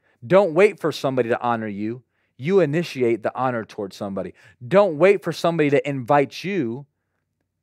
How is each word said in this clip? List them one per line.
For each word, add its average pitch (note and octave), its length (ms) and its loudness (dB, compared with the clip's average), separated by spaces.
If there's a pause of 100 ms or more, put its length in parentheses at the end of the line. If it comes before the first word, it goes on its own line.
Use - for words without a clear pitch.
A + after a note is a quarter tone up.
(240)
Don't F3 300 4
wait F#3+ 260 4
for D3+ 120 -2
somebody B2+ 360 -2
to A#2 120 0
honor A2+ 280 -2
you. G#2+ 340 -8 (340)
You F#3 240 2
initiate C#3 640 0
the A#2 120 -4
honor B2 300 -4
towards G2+ 320 -12
somebody. F#2+ 380 -8 (320)
Don't F3+ 300 2
wait F#3 260 4
for E3+ 100 -4
somebody D#3+ 380 0
to C#3+ 180 2
invite C#3 560 0
you. C#3+ 420 -6 (760)